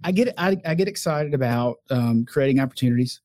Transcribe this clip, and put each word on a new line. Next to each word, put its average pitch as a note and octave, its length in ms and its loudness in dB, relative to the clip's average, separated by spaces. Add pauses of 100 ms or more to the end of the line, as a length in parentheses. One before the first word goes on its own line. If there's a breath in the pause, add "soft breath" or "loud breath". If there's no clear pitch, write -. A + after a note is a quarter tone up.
I F3+ 80 -2
get, A#3+ 240 2
I, F#3 280 0
I D#3+ 100 -2
get F#3+ 120 2
excited D3+ 460 -4
about, B2 460 0 (100)
um, A#2 360 0
creating C3+ 360 2
opportunities B2 640 -2